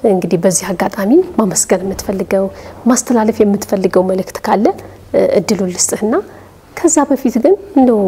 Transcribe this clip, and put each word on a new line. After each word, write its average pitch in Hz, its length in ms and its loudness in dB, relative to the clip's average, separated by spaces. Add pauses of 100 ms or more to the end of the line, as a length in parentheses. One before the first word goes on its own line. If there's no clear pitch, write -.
እንግዲህ 180 340 2
በዚህ 180 280 0
አጋጣሚ 196 440 -4 (220)
ማመስገን 185 480 0
የምትፈልገው፣ 190 640 -4 (420)
ማስተላለፍ 226 520 2
የምትፈልገው 202 640 2
መልእክት 185 380 -4
ካለ 214 260 0 (680)
እድሉን 185 360 -2
ልስጥህና 208 440 -4 (640)
ከዛ - 280 0
በፊት 269 320 -2
ግን 285 180 4 (180)
እንደው 247 360 4